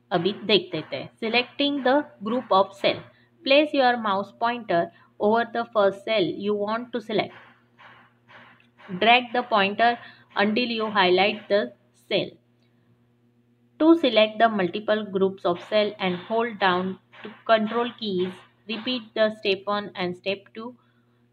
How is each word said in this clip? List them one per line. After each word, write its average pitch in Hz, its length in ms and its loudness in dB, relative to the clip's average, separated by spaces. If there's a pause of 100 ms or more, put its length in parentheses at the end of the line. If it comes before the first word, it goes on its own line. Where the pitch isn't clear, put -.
(120)
अभी 185 220 0
देख 202 420 0
लेते 151 200 -8
हैं। - 220 -14
Selecting 247 640 -2
the 277 200 2 (240)
group 247 240 -4
of 190 140 4 (200)
cell, - 140 0 (480)
place 294 280 4
your 247 200 4 (100)
mouse 202 240 -2 (140)
pointer 220 420 -2 (380)
over 226 220 2
the 233 200 -6 (120)
first 196 200 4 (120)
cell 202 220 0 (140)
you 208 240 -2
want 233 260 -6
to 233 60 -6
select। 208 300 -4 (1700)
Drag 240 360 4
the 240 80 0 (100)
pointer 214 420 2 (420)
until 220 440 0
you 214 100 -4
highlight 196 480 2 (120)
the 208 140 2 (460)
cell। 190 180 -2 (1500)
To 330 120 8 (120)
select 220 360 2
the 226 100 6 (100)
multiple 214 460 -2 (100)
groups 190 280 0
of 175 120 0 (160)
cell 208 180 2 (100)
and 185 140 -2 (160)
hold 226 320 -2
down 185 200 2 (100)
to - 360 -18 (220)
control 226 340 2
keys, 190 460 -4 (400)
repeat 233 300 -6 (160)
the 220 100 4
step 208 320 -2 (100)
one 208 180 -4
and 180 260 -6
step 196 260 -6 (180)
two 240 160 -14 (600)